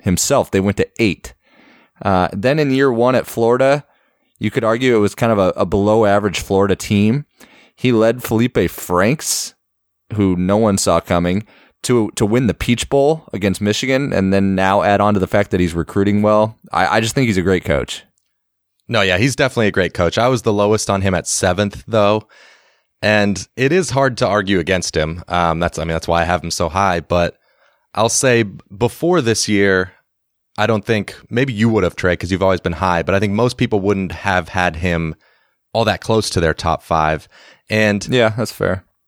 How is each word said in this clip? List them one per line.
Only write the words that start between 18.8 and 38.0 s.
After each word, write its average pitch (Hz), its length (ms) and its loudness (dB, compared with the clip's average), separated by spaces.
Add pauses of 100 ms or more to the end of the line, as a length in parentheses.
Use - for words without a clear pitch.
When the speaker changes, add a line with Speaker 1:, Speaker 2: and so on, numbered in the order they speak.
Speaker 2:
No, 113 140 0
yeah, 92 160 2
he's 123 180 0
definitely 120 320 0
a 95 40 -2
great 90 220 0
coach. 85 240 0
I 113 100 2
was 127 140 -2
the 110 100 0
lowest 104 380 0
on 98 120 0
him 95 120 0
at 85 140 -4
seventh, 95 580 -2
though. 107 400 0 (760)
And 101 440 0 (100)
it 135 160 0
is 170 180 0
hard 131 280 0
to 123 80 0
argue 98 320 0
against 87 380 -2
him. 80 320 -2
Um, 85 320 0
that's, 85 180 -4
I 78 40 -4
mean, 80 100 -4
that's 82 160 -6
why 85 140 2
I - 20 0
have 85 180 -2
him 82 80 -8
so 82 180 -4
high. 92 320 -2
But 87 360 -2 (580)
I'll 110 140 2
say 120 340 0
before 117 800 -4
this 113 280 -2
year, 98 440 2 (640)
I 107 80 0
don't 110 180 0
think, 107 300 -4 (160)
maybe 127 220 -2
you 110 160 2
would 107 160 2
have, 85 120 -2
Trey, 87 200 0
'cause 90 160 -6
you've 92 100 -2
always 95 180 0
been 90 120 -4
high, 87 300 0
but 90 120 -2
I 98 60 2
think 101 140 -2
most 123 240 0
people 113 220 0
wouldn't 95 320 -2
have 90 360 -2
had 90 280 -2
him 82 380 -2 (580)
all 113 120 0
that 101 160 -2
close 110 300 -2
to 95 100 -2
their 80 140 2
top 82 280 -2
five. 78 460 -2 (400)
And 104 420 0